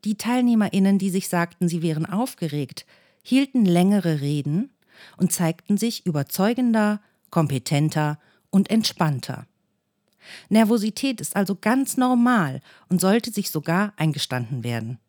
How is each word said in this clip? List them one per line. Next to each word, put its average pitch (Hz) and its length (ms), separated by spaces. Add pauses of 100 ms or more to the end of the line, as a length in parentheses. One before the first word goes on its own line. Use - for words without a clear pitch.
Die 208 120
TeilnehmerInnen, 214 800
die 190 120
sich 185 200
sagten, 170 380
sie 165 140
wären 160 240
aufgeregt, 160 800 (380)
hielten 262 420
längere 175 560
Reden 147 500 (460)
und 185 140
zeigten 175 460
sich 226 280
überzeugender, 208 960 (300)
kompetenter 151 880 (300)
und 196 200
entspannter. 160 800 (1000)
Nervosität 220 720
ist - 140
also 196 240
ganz 262 380
normal 240 640 (280)
und 175 120
sollte 214 300
sich - 200
sogar 175 460
eingestanden 127 640
werden. 117 460